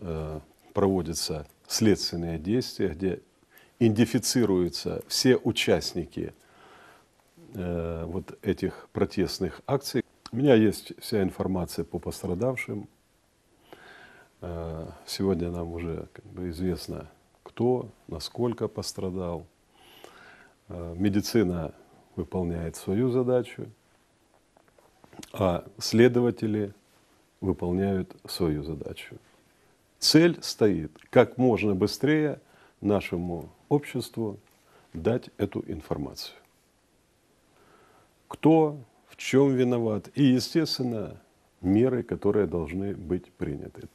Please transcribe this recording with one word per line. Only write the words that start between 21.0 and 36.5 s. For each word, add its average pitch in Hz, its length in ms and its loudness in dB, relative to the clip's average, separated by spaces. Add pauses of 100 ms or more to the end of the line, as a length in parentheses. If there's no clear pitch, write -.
выполняет 85 600 -4
свою 113 340 0
задачу, 123 560 0 (1700)
а 87 320 0 (140)
следователи 113 960 2 (680)
выполняют 92 760 -2 (100)
свою 76 360 -2
задачу. - 540 -12 (840)
Цель 160 420 6
стоит 87 520 0 (180)
как 120 260 6
можно 107 380 2
быстрее 139 680 0 (400)
нашему 87 720 -2 (180)
обществу 113 680 -4 (560)
дать 110 420 -2
эту - 300 -2
информацию. 76 720 -8 (1900)